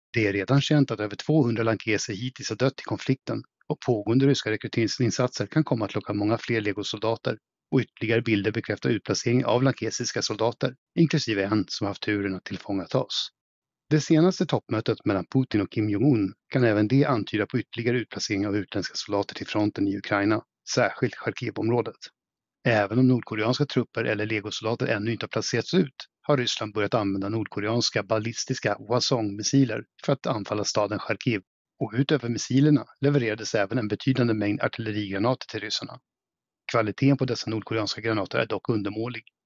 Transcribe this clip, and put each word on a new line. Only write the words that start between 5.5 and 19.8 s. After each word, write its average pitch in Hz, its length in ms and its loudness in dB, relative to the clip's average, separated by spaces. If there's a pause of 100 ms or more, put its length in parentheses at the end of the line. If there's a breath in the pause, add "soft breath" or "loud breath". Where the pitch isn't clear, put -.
komma 113 220 0
att - 100 -8
locka 107 180 -6
många 104 240 2
fler 117 240 -2
legosoldater, 107 760 -2 (340)
och 131 80 4
ytterligare 117 420 0
bilder 107 300 2
bekräftar - 380 -4
utplacering 120 560 0
av 117 180 2
lankesiska 117 580 -2
soldater, 117 540 -2 (240)
inklusive 135 440 2
en 101 240 2
som - 200 -4
haft 101 140 -6
turen 101 340 -2
att 92 100 -12
tillfångatas. - 840 -4 (600)
Det 147 120 4
senaste 170 440 4
toppmötet 113 600 -2
mellan 98 200 0
Putin 127 360 0
och 95 100 -4
Kim 107 180 -2
Jong-Un 104 440 2 (200)
kan 131 100 4
även 107 240 4
det 139 180 4
antyda 107 400 0
på 123 140 -2
ytterligare 117 380 -2
utplacering 104 500 -4
av 101 80 -2
utländska 98 400 -4
soldater 101 400 -4
till - 120 -10
fronten 104 400 0